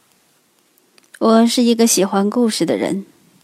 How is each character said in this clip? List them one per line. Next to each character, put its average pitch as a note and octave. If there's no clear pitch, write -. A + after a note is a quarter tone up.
我 A3+
是 A#3
一 A#3
个 A3+
喜 G3
欢 G3+
故 A#3
事 F3
的 A2+
人， F#3+